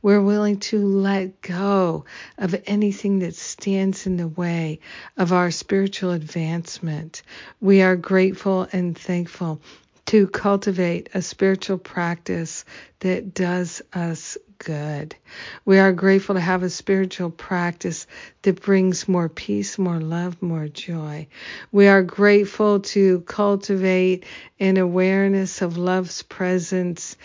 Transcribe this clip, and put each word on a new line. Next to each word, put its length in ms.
We're 200
willing 400
to 180
let 600
go 640
of 160
anything 560
that 140
stands 720
in 100
the 120
way 500
of 160
our 180
spiritual 640
advancement. 1080
We 220
are 140
grateful 760
and 260
thankful 640
to 220
cultivate 840
a 80
spiritual 560
practice 840
that 340
does 480
us 460
good. 580
We 140
are 140
grateful 420
to 60
have 220
a 60
spiritual 640
practice 760
that 180
brings 480
more 220
peace, 480
more 220
love, 420
more 260
joy. 600
We 140
are 160
grateful 800
to 400
cultivate 1080
an 180
awareness 840
of 160
love's 440
presence 1040